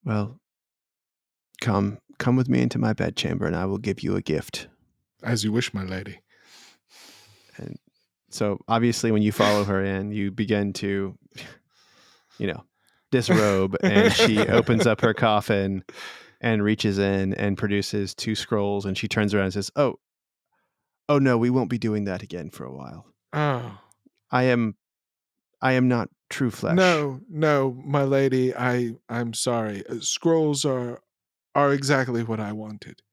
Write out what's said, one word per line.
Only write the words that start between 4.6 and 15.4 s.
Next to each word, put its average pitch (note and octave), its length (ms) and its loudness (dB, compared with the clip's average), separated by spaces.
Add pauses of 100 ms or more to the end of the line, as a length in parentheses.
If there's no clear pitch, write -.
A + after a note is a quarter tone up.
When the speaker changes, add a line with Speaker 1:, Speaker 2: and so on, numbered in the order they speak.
Speaker 2:
As A2+ 220 -4
you G#2+ 80 -2
wish, A#2+ 220 -2
my G2 100 -6
lady. F#2+ 360 -10 (1400)
Speaker 1:
And - 200 -14 (520)
so, G#2 360 -2
obviously, A#2 460 2
when G#2+ 100 4
you G#2+ 100 4
follow G#2 320 2
her G2 200 0
in, G2 280 -4
you G2+ 180 -4
begin G2+ 440 0
to, G2 440 -4 (1200)
you G#2 80 -4
know, - 180 -6 (460)
disrobe, G#2 720 2
and G3+ 300 6
she D3 260 4
Speaker 2:
<laughs> G#3+ 100 2
Speaker 1:
opens A2+ 380 4
up A2 160 2
her A2+ 100 4
coffin G2+ 720 0 (560)